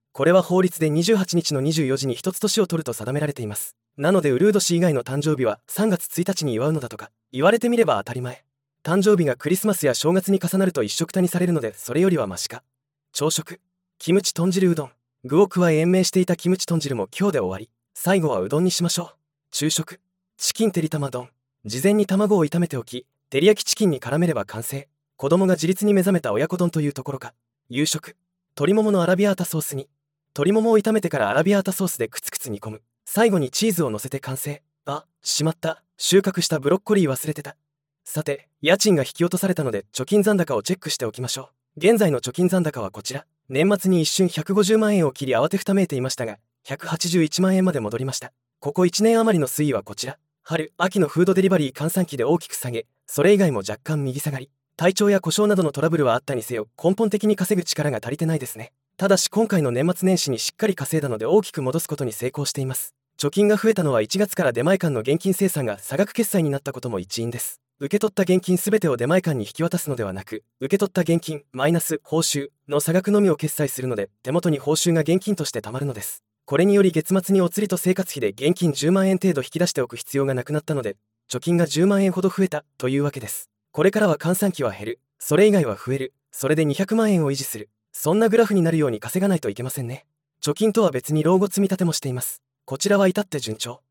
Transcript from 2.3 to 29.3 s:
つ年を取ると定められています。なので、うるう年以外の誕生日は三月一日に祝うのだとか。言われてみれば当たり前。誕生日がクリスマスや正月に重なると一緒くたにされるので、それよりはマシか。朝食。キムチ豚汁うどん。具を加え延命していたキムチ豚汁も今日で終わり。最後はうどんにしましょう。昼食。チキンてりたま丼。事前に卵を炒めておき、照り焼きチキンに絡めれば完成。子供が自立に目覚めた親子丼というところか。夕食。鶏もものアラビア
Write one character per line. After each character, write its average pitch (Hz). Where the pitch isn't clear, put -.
つ -
年 180
を 185
取 165
る -
と 117
定 113
め 147
ら 151
れ 143
て -
い 110
ま 101
す。 -
な 147
の 185
で、 147
う 123
る 202
う -
年 185
以 170
外 170
の 123
誕 139
生 151
日 131
は 104
三 220
月 180
一 175
日 180
に 123
祝 117
う 160
の 156
だ 123
と 107
か。 -
言 127
わ 196
れ 226
て 240
み 233
れ 220
ば 127
当 101
た 120
り 123
前。 123
誕 185
生 208
日 170
が 127
ク -
リ 180
ス 214
マ 202
ス 156
や 127
正 160
月 190
に 190
重 190
な 190
る 185
と 127
一 104
緒 -
く -
た 190
に 180
さ 180
れ 175
る 175
の 147
で、 110
そ -
れ 160
よ 190
り 170
は 117
マ 92
シ -
か。 -
朝 147
食。 160
キ 165
ム 202
チ -
豚 175
汁 180
う 165
ど 151
ん。 -
具 143
を 202
加 180
え 156
延 165
命 185
し -
て 190
い 175
た 175
キ -
ム 185
チ -
豚 165
汁 139
も 101
今 196
日 175
で 135
終 92
わ 95
り。 110
最 185
後 156
は 107
う 95
ど 147
ん 180
に 180
し -
ま 170
し -
ょ 175
う。 -
昼 156
食。 -
チ -
キ 220
ン 202
て 175
り 156
た 151
ま 139
丼。 123
事 117
前 202
に 208
卵 196
を 160
炒 170
め 175
て 135
お 117
き、 -
照 135
り 180
焼 208
き -
チ -
キ 214
ン -
に 135
絡 139
め 170
れ 160
ば 107
完 117
成。 -
子 139
供 185
が 185
自 160
立 190
に 202
目 190
覚 196
め 170
た 117
親 131
子 180
丼 175
と 160
い 147
う 143
と 131
こ 139
ろ 131
か。 -
夕 139
食。 -
鶏 160
も 214
も 214
の 190
ア 170
ラ 180
ビ 202
ア 196